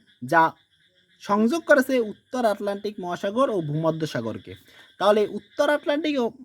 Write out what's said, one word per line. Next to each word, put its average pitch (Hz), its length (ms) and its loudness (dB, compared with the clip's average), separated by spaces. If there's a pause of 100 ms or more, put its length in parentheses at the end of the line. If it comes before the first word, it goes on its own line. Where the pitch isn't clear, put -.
(240)
যা 131 280 4 (680)
সংযোগ 226 440 0
করেছে 269 360 4
উত্তর 233 440 -4
আটলান্টিক 208 560 -4
মহাসাগর 202 500 -2
ও 202 100 -2
ভূমধ্য 160 460 -2
সাগরকে। 107 480 -8 (440)
তাহলে 208 280 4
উত্তর 285 440 -2
আটলান্টিক 294 480 -2
ও 233 120 -2 (140)